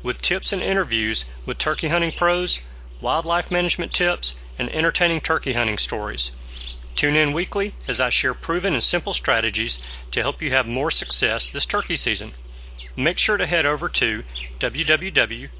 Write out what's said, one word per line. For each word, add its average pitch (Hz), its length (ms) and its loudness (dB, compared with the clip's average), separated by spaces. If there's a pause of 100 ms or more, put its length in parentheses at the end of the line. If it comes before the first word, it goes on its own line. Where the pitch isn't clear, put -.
with 123 200 -4
tips - 320 0
and 185 80 0
interviews 113 640 0 (200)
with 127 120 -4
turkey 156 320 0
hunting 165 240 2
pros, 175 480 2 (400)
wildlife 160 500 0
management 175 400 0
tips, 175 420 0 (240)
and 123 120 -2
entertaining 165 500 2
turkey 151 320 0
hunting 113 260 2
stories. - 540 -2 (640)
Tune 147 220 4
in 151 160 4
weekly 196 420 -2 (100)
as 131 140 0
I 127 100 4
share 127 240 2
proven 175 400 0
and - 80 2
simple 175 320 2
strategies 113 640 2 (340)
to 120 100 0
help 131 200 0
you 147 100 -2
have 127 160 2
more 131 220 0
success - 600 0
this - 160 -2
turkey 196 320 -2
season. 107 340 0 (640)
Make 151 220 2
sure 214 180 2
to 190 100 0
head 156 200 2
over 151 240 0
to 113 340 2 (360)
w 135 260 -2
w 156 260 2
w 123 380 0 (100)